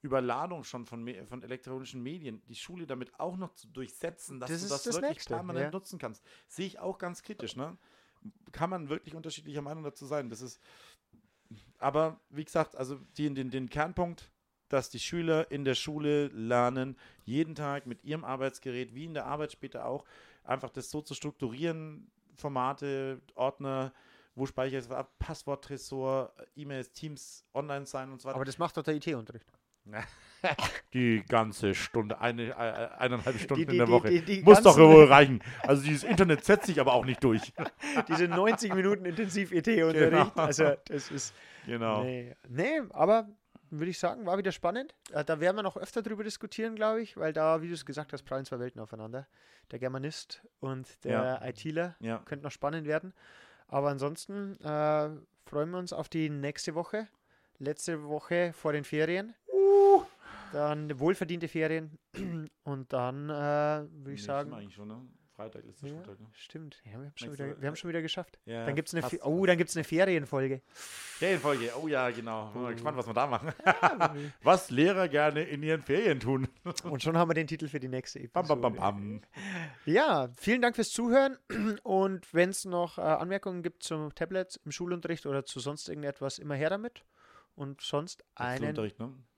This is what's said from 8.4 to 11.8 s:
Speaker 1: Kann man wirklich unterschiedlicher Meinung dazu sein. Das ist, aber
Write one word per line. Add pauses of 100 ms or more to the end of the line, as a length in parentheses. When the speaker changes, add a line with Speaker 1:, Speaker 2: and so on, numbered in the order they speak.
Speaker 1:
Kann
man
wirklich
unterschiedlicher
Meinung
dazu
sein.
Das
ist, (1200)
aber (100)